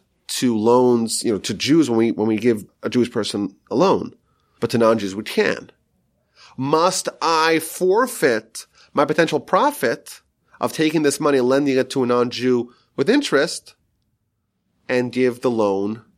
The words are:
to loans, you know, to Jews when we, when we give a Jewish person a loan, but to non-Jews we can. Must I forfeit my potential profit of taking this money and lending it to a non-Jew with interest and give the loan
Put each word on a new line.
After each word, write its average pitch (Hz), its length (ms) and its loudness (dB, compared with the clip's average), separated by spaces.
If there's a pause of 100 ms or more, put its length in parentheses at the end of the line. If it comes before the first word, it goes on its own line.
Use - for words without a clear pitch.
(280)
to 120 300 -2
loans, 120 640 2
you 113 100 0
know, 95 60 -2
to - 140 -6
Jews 127 360 2
when 113 80 0
we, 113 140 2
when 107 160 -2
we 110 100 0
give 107 280 0 (180)
a 110 60 -4
Jewish 117 220 0
person 101 440 -6 (140)
a - 60 -4
loan, 147 380 0 (460)
but 120 100 -4
to 123 80 -2
non-Jews 110 380 2
we 107 80 -10
can. - 480 -4 (840)
Must 160 540 -2 (120)
I 160 380 2
forfeit 180 1080 -2 (280)
my 143 120 2
potential 156 340 0
profit 185 840 -2 (380)
of 117 140 -4
taking 156 300 0
this 143 160 2
money 143 180 2
and 123 100 2
lending 135 300 2
it 127 140 0
to 131 120 -2
a 120 40 -2
non-Jew 123 640 0 (220)
with 139 140 -2
interest 196 680 0 (1120)
and 123 220 0
give 123 300 0
the 127 100 0
loan 104 500 0 (160)